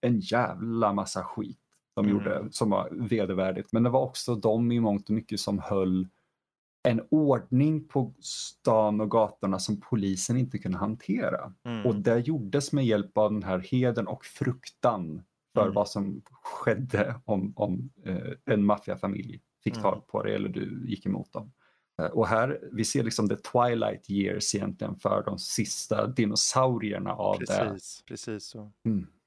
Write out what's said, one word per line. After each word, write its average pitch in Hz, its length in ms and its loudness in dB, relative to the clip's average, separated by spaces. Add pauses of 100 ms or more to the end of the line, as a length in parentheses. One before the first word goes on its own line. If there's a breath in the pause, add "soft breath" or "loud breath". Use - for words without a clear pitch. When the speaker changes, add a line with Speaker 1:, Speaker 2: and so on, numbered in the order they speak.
Speaker 1:
en 120 200 2
jävla 110 720 0
massa 101 320 -2
skit - 340 -8 (380)
de 104 80 2
Speaker 2:
Mm. 101 120 4
Speaker 1:
gjorde 98 340 -2
som 110 200 0
var 95 220 0
vedervärdigt. 95 800 -2
Men 113 100 4
det 123 80 4
var 131 120 4
också 131 320 -4
de 113 380 2
i 120 80 2
mångt 104 280 0
och 107 60 2
mycket 107 260 -4
som 101 180 -2
höll 95 500 0 (800)
en 113 120 2 (100)
ordning 147 800 4
på 131 320 -2
stan 107 800 2
och 107 100 0
gatorna 101 480 2
som 101 220 -2
polisen 98 560 0
inte 127 220 -2
kunde 92 200 -4
hantera. - 760 -2 (120)
Speaker 2:
Mm. 113 220 -4
Speaker 1:
Och 117 100 4
det 117 220 4
gjordes 135 540 -2
med 139 140 2
hjälp 104 320 2
av 107 140 4
den 104 100 -2
här 95 160 -2
hedern 117 480 0
och - 180 -8
fruktan 101 1000 -2 (320)
för 113 80 4
Speaker 2:
Mm. 101 120 2
Speaker 1:
vad 104 140 2
som 98 340 -4 (200)
skedde - 840 0
om, 101 320 0
om, 104 340 -2 (140)
eh, 92 260 -4 (140)
en 104 200 4
maffiafamilj 98 760 -2 (240)
fick - 100 0
Speaker 2:
Mm. 110 80 -6
Speaker 1:
tag 101 240 0
på - 160 -2
det 104 120 0
eller - 140 -2
du - 400 -6
gick - 180 -4
emot - 260 -4
dem. 110 200 -10 (500)
Eh, 78 40 0
och 110 200 2
här, 117 340 2 (120)
vi 113 120 0
ser 131 180 0
liksom 113 260 0
the 104 80 0
twilight 117 760 0
years 98 440 0
egentligen 101 420 -4
för 101 280 0
de 101 140 -4
sista - 680 -2
dinosaurierna 107 1080 0
av 98 260 0
det. - 80 -4
Speaker 2:
Precis, 98 600 -2
precis - 380 -10
så. 104 280 -16 (120)
Speaker 1:
Mm. 101 220 0 (200)